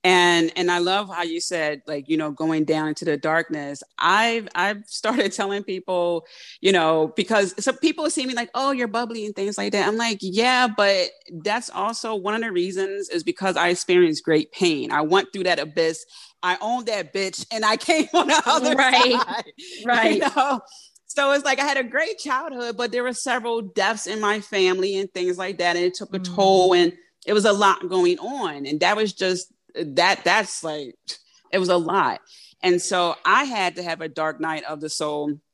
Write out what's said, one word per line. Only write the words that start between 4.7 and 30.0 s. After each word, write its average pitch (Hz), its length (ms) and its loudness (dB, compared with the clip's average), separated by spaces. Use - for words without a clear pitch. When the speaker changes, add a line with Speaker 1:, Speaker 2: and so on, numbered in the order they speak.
Speaker 1:
started - 480 -2
telling 202 300 -4
people, 175 640 -4
you 196 100 4
know, 160 460 4
because 202 440 2
some 262 160 -2
people 311 320 0
see 262 160 -2
me 262 80 -4
like, 233 200 -4
"Oh, 269 180 0
you're 247 160 -2
bubbly," 226 380 -6
and 208 100 -8
things 202 220 -4
like 202 160 -2
that. 196 140 2
I'm 214 100 0
like, 226 240 -2
"Yeah, 240 460 2
but 202 420 2
that's 220 260 -2
also 220 460 -4
one 202 200 -2
of 226 60 -2
the 226 120 -6
reasons 190 560 -4
is - 140 -4
because 180 340 -2
I 170 120 2
experienced 180 540 4
great 156 300 2
pain. 143 380 0
I 147 100 2
went 190 320 2
through 190 120 -6
that 170 140 2
abyss. 160 460 -2
I 180 200 0
owned 233 240 -4
that 202 280 -6
bitch, 190 380 -4
and 220 140 -4
I 214 120 4
<laughs> - 120 -6
came 311 240 2
on 349 140 2
the 311 180 4
other 247 300 2
Speaker 2:
Right. 254 360 4
Speaker 1:
side." 233 400 -2
<laughs> - 200 -16
Speaker 2:
Right. 226 280 4
Speaker 1:
You - 60 0
know? 277 420 0
So 277 240 0
it's 285 120 2
like, 269 160 0
I 277 60 2
had 277 120 0
a 262 60 -2
great 311 360 -4
childhood, 254 580 -6
but 240 160 -4
there 247 100 -2
were 247 100 -4
several 233 480 -4
deaths 202 460 -2
in 214 140 -6
my 208 200 0
family 190 560 0
and 190 140 -4
things 180 260 -2
like 185 200 -8
that. 175 180 0
And 175 80 0
it 180 120 0
took - 180 -12
a 190 60 -6
Speaker 2:
Mm. 180 160 -8
Speaker 1:
toll, 190 400 6
and 175 180 6
it 208 80 0
was 208 120 4
a 214 60 8
lot 196 380 4
going 180 300 2
on. 180 480 -8
And 151 140 -4
that 190 140 4
was 214 160 0
just, 185 400 -4
that, 170 480 0